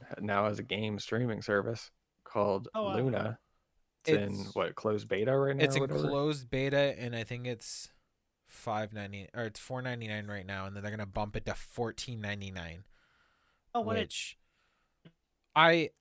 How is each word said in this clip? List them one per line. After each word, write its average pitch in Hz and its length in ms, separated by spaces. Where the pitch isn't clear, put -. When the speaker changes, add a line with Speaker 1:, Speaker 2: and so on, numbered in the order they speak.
Speaker 1:
now 101 260
has 107 140
a - 20
game 104 380
streaming 110 420
service 104 480
called 101 520
Speaker 2:
Oh, 220 100
wow. 196 120
Speaker 1:
Luna. 113 420
It's - 120
in, 101 300
Speaker 3:
It's, - 80
Speaker 1:
what, 90 220
closed 107 320
beta 110 280
right 139 200
now 151 80
Speaker 3:
it's 135 100
Speaker 1:
or 135 40
Speaker 3:
in - 20
Speaker 1:
whatever? 147 180
Speaker 3:
closed 143 400
beta, 139 500
and 120 180
I 113 80
think 123 220
it's - 460
five 107 460
ninety, 101 420
or 120 100
it's 107 160
four 127 220
ninety-nine 110 460
right 101 180
now, 98 200
and 101 100
then 101 80
they're 104 80
gonna 107 140
bump 107 300
it 110 100
to 104 80
fourteen - 680
ninety-nine. 95 640
Speaker 2:
Oh, 240 60
what 220 160
it 220 60
Speaker 3:
Which - 360
I, 165 340